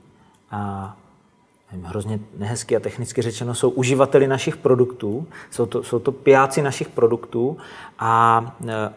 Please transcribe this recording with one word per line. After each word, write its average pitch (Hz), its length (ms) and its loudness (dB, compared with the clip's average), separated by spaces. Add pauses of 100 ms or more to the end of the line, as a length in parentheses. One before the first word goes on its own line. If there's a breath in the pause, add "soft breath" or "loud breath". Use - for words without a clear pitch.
(520 soft breath)
a 98 440 -8 (760)
nevím, 90 140 -14
hrozně 104 340 -6 (180)
nehezky 113 380 -4
a 107 40 2
technicky - 420 -6
řečeno, 117 340 -6
jsou 127 140 2
uživateli 131 580 4
našich 131 300 -2
produktů, 123 720 0 (240 loud breath)
jsou 120 140 -2
to, 110 180 -4
jsou 120 160 -2
to - 120 -2
pijáci 135 500 4
našich 135 280 -4
produktů 120 680 0 (420 loud breath)
a, 113 460 4 (220)
eh, 110 300 -4